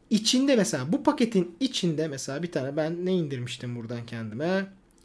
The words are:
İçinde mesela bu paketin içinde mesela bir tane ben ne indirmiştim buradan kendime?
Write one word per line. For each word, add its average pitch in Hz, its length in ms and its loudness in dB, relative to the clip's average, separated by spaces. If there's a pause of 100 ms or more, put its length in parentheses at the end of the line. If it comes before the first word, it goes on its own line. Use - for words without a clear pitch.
(100)
İçinde 254 460 4
mesela 160 360 2
bu 285 100 2
paketin 226 580 2
içinde 165 480 0
mesela 139 340 -6
bir 175 100 -6
tane 139 240 -2
ben 170 300 0
ne 185 60 2
indirmiştim 127 640 -2
buradan 117 300 -6
kendime? 135 600 -2 (380)